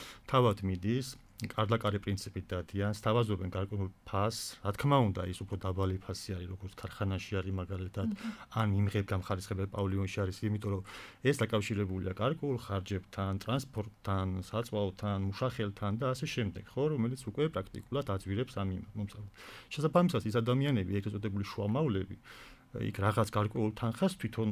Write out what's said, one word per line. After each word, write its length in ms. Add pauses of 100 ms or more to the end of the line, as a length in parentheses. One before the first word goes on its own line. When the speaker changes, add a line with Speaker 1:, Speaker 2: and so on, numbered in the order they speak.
(220)
Speaker 1:
თავად 380
მიდის, 560 (240)
კარლაკარი 580
პრინციპით 480
დადიან, 480
სთავაზობენ 560
გარკვეულ 380 (140)
ფასს. 540
რა 140
თქმა 300
უნდა, 240
ის 160
უფრო 180
დაბალი 400
ფასი 320
არის, 180
როგორც 260
ქარხანაში 600
არის, 200
მაგალითად, 520
Speaker 2:
მმ. 240 (200)
Speaker 1:
ან 200
იმ 180
ღებ 180
გამხარისხებელ 600
პავილიონში 520
არის, 180
იმიტომ 320
რომ 120 (380)
ეს 160
დაკავშირებულია 800
გარკვეულ 440
ხარჯებთან, 800
ტრანსპორტთან, 880 (140)
საწვავთან, 840
მუშახელთან 720
და 140
ასე 180
შემდეგ, 380
ხო, 240
რომელიც 340
უკვე 260
პრაქტიკულად 580
აძვირებს 480
ამ 160
იმ-, 200
მომსავალს. 420 (340)
შესაბამისად, 580
ის 120
ადამიანები, 560
ეგრეთ 220
წოდებული 300
შუამავლები, 720 (600)
იქ 220
რაღაც 320
გარკვეულ 420
თანხას 440
თვითონ 360